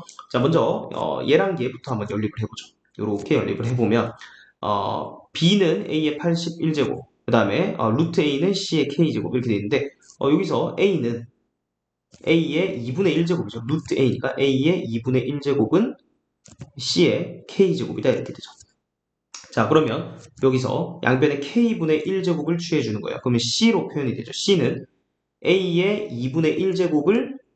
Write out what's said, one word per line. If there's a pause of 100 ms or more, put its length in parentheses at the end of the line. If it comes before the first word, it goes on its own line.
(300)
자,
먼저,
어,
얘랑
얘부터
한번
연립을 (100)
해보죠. (320)
요렇게
연립을
해보면, (480)
어, (140)
B는
A의
팔십일
제곱, (180)
그
다음에,
어,
루트
A는
C의
K제곱
이렇게
돼
있는데, (320)
어,
여기서
A는 (1000)
A의
이분의
일
제곱이죠.
루트
A니까
A의
이분의
일
제곱은 (840)
C의
K제곱이다.
이렇게
되죠. (1040)
자,
그러면 (240)
여기서
양변의
K분의
일
제곱을
취해주는
거예요.
그러면
C로
표현이
되죠.
C는 (600)
A의
이분의
일
제곱을 (180)